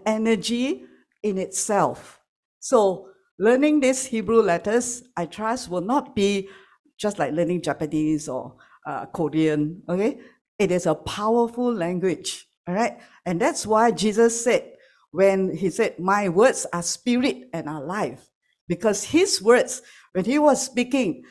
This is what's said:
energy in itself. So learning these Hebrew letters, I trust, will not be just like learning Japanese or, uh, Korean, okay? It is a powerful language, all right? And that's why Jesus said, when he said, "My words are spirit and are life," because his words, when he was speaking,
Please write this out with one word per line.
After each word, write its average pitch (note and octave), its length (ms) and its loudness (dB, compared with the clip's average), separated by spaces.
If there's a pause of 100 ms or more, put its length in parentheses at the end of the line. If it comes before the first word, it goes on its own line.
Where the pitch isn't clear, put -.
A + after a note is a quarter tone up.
energy A3+ 800 0 (380)
in G3+ 140 -2
itself. F3+ 840 -2 (380)
So G3+ 500 2 (300)
learning C4+ 420 4
these C4 260 2
Hebrew A3 340 2
letters, G#3 640 0 (120)
I F3 120 -4
trust, A3 420 -6
will F3 140 -4
not B3+ 340 -2
be G3 320 0 (500)
just G#3 200 -4
like D3+ 160 -2
learning E3+ 260 0
Japanese D#3 680 -2
or, B2+ 260 -10 (300)
uh, C#3+ 180 -8
Korean, D#3 880 -2
okay? G3+ 300 -2 (380)
It F#3+ 120 2
is F3+ 160 0
a D#3+ 80 2
powerful A#3 760 -2
language, F3+ 800 -4 (180)
all F3 80 -4
right? A3 240 -2 (280)
And F3 120 -2
that's C4 280 -2
why G#3+ 240 4
Jesus A3 520 2
said, A3 300 0 (380)
when F#3+ 440 2
he F3+ 140 0
said, G3+ 300 -2
"My G3 320 0
words G#3 420 2
are F3 100 -4
spirit - 680 -2
and D#3 160 -8
are D3 160 -8
life," E3 460 -6 (380)
because G3+ 360 0
his F4+ 380 2
words, A3 400 2 (300)
when F#3 120 -2
he B3+ 140 2
was D4 260 4
speaking, B3 680 -2